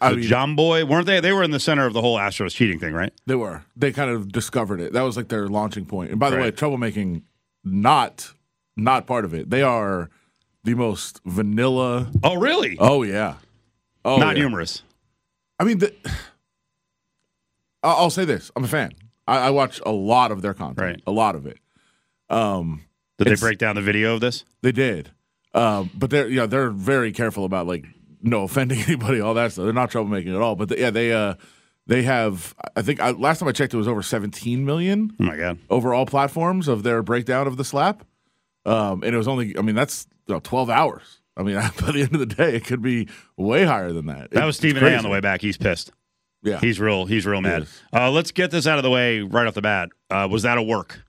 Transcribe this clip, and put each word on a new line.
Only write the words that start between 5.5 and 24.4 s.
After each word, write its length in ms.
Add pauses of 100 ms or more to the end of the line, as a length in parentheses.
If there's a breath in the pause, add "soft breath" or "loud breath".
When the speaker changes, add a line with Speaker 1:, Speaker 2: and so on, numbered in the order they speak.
Speaker 1:
point. 260
And 80
by 100
the 80
Speaker 2:
Right. 80
Speaker 1:
way, 60
troublemaking, 720 (400)
not, 680 (460)
not 300
part 180
of 80
it. 160
They 140
are 460 (540)
the 120
most 500
vanilla. 840 (140)
Speaker 2:
Oh, 140
really? 420
Speaker 1:
Oh, 240
yeah. 320 (680)
Oh, 120
Speaker 2:
Not 200
Speaker 1:
yeah. 60
Speaker 2:
humorous. 400 (760)
Speaker 1:
I 60
mean, 140
the, 120 (140)
I, 1900
I'll 180
say 140
this. 300
I'm 80
a 40
fan. 240 (360)
I, 120
I 100
watch 360
a 60
lot 400
of 120
their 100
content. 260
Speaker 2:
Right. 280
Speaker 1:
A 40
lot 240
of 120
it. 100 (720)
Um, 540 (340)
Speaker 2:
Did 100
they 60
Speaker 1:
it's 80
Speaker 2:
break 160
down 180
the 60
video 320
of 80
this? 240 (160)